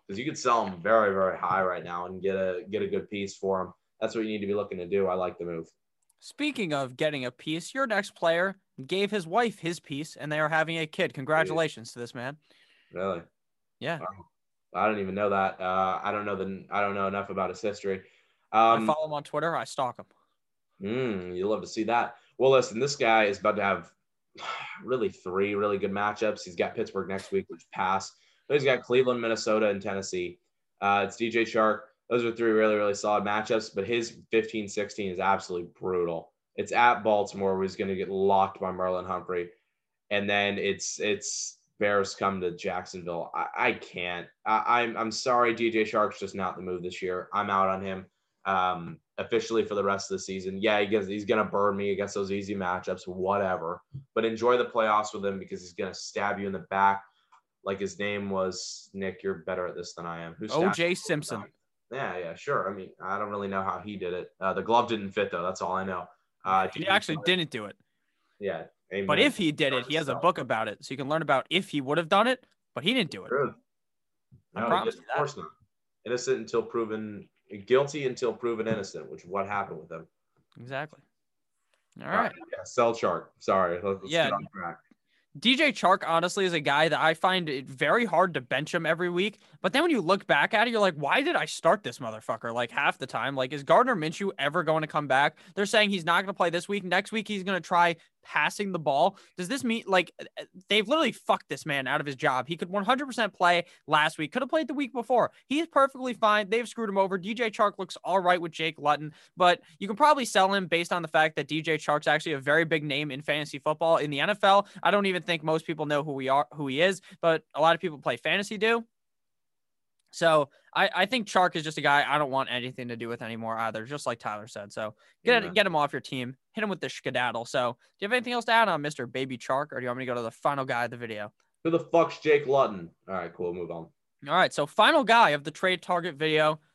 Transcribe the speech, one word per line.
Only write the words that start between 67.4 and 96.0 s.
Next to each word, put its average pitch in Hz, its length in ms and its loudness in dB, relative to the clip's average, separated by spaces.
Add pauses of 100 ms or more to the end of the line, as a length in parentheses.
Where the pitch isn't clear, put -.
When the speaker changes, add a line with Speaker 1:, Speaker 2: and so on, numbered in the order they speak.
Speaker 2:
do 110 160 -8
it. - 100 -14 (640)
Speaker 1:
Yeah. 87 260 -6 (280)
Amen. 98 140 -4
Speaker 2:
But 147 120 0
if 277 180 4
he 165 140 0
did 143 220 0
it, 123 140 -2
he 143 80 -6
has 156 140 -2
a 131 40 -2
Speaker 1:
Himself. - 100 -4
Speaker 2:
book 170 160 2
about 113 300 -2
it, 101 160 -12
so - 80 -10
you 127 60 -10
can 135 100 -6
learn 156 140 0
about 143 280 2
if 185 200 -2
he 147 100 -2
would 139 160 0
have 165 120 -2
done 202 180 4
it, 254 180 -2 (300)
but 120 100 -8
he 214 80 2
didn't 254 180 0
do 95 140 -10
it. - 40 -14
Speaker 1:
True. 127 260 -2 (1000)
Speaker 2:
I 123 60 -8
Speaker 1:
No, 120 60 -2
Speaker 2:
promise 113 280 0
Speaker 1:
yes, - 20 -
Speaker 2:
you - 40 -20
Speaker 1:
of - 80 -20
Speaker 2:
that. 127 80 -4
Speaker 1:
course 160 200 -4
not. 85 100 -12 (580)
Innocent 123 340 -2
until 113 240 -2
proven, 110 680 -6 (380)
guilty 143 400 2
until 120 260 -2
proven 110 360 -4
innocent, 98 420 -6
which 80 140 -16
is 85 60 -16
what 98 160 -4
happened 92 340 -6
with 82 100 -20
him. 82 160 -14 (540)
Speaker 2:
Exactly. 135 400 -10 (1000)
All - 60 -12
Speaker 1:
All - 60 -8
right. 226 120 2
Speaker 2:
right. - 80 -2 (200)
Speaker 1:
Yeah, - 120 -10
sell 117 300 2
Chark. 87 320 -2 (120)
Sorry. 92 440 2
Let's, 98 200 -2
let's 98 100 -8
Speaker 2:
Yeah. 165 120 4
Speaker 1:
get 127 100 0
on - 200 -6
track. 87 240 -8 (580)
Speaker 2:
D 233 200 2
J 294 160 2
Chark, 190 340 2
honestly, 170 380 2
is 180 80 2
a 160 80 0
guy 151 280 4
that 147 120 2
I 160 140 6
find 185 340 2
it 139 180 -4
very 151 380 2
hard 180 300 4
to 147 60 -2
bench 135 320 -4
him 165 140 -2
every 170 240 0
week. 190 300 -2 (220)
But 190 100 0
then 277 100 2
when 349 80 2
you 254 100 2
look 185 280 2
back 160 260 4
at 226 140 4
it, - 20 -2
you're 226 100 2
like, 190 140 4
"Why 151 280 2
did 320 120 0
I 156 120 2
start - 360 2
this 117 160 -10
motherfucker?" 113 560 -6
Like, 120 160 -2
half 151 280 0
the 131 100 -10
time. 131 260 -2
Like, 131 180 -2
is 143 120 -8
Gardner 226 320 6
Minshew 160 420 -4
ever 147 240 0
going 156 200 2
to 156 40 -4
come 151 220 -4
back? 135 280 4 (200)
They're 202 100 0
saying 208 240 4
he's 180 140 -2